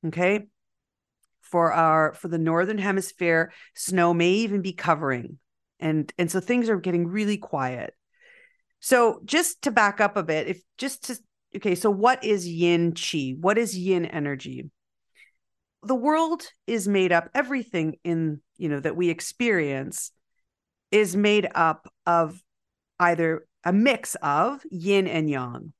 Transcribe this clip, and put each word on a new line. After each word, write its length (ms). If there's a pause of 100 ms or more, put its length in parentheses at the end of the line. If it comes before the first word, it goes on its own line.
Okay. 400 (920)
For 320
our, 400
for 160
the 80
Northern 400
Hemisphere, 760 (240)
snow 380
may 160
even 320
be 100
covering. 680 (400)
And, 380
and 140
so 80
things 300
are 100
getting 280
really 300
quiet. 560 (840)
So 460
just 380
to 80
back 280
up 160
a 80
bit, 240
if 140 (160)
just 300
to, 100 (400)
okay, 180
so 140
what 340
is 240
yin 460
qi? 440
What 200
is 200
yin 280
energy? 640 (1120)
The 120
world 480 (220)
is 220
made 240
up, 220
everything 720
in, 340 (180)
you 120
know, 100
that 160
we 140
experience 1000 (800)
is 240
made 380
up 380 (140)
of 360 (580)
either 460 (180)
a 100
mix 420
of 560
yin 360
and 220
yang 500